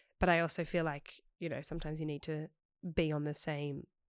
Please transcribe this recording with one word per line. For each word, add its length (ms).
But 100
I 120
also 220
feel 200
like, 400
you 100
know, 120
sometimes 380
you 60
need 180
to 240
be 180
on 120
the 100
same, 540